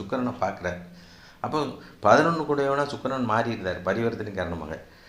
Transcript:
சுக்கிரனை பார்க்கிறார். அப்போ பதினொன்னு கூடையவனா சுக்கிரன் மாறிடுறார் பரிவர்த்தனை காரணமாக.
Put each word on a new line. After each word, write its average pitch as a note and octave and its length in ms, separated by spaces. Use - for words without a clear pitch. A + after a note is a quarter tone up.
சுக்கிரனை B2 380
பார்க்கிறார். F2+ 380
அப்போ D3 240
பதினொன்னு D#3 420
கூடையவனா C#3 420
சுக்கிரன் C3 420
மாறிடுறார் G#2 540
பரிவர்த்தனை G#2+ 480
காரணமாக. E2 500